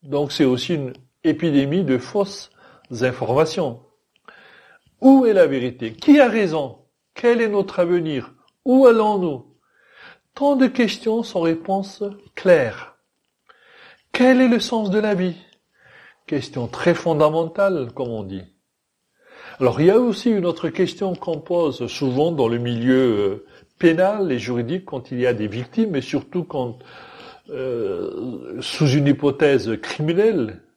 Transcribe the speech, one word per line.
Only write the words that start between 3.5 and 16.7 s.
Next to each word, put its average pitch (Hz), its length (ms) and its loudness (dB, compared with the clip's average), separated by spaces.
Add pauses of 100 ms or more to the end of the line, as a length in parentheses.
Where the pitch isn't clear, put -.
Où 262 260 8
est 220 80 4
la 180 140 6
vérité ? 123 460 -4
Qui 294 260 6
a 254 80 8
raison ? 160 520 -2 (340)
Quel 240 260 2
est 226 80 0
notre 196 320 -2
avenir ? 170 540 -2 (320)
Où 262 200 6
allons-nous ? 208 680 2 (760)
Tant 285 240 0
de 254 100 4
questions 226 560 -2
sans - 160 -6
réponse 170 640 -4 (320)
claire. 143 600 2 (1120)
Quel 254 300 4
est 254 80 4
le 233 100 2
sens 214 300 -4
de 202 100 0
la 214 140 0
vie ? 180 240 -2 (880)
Question 127 420 -6
très - 260 -2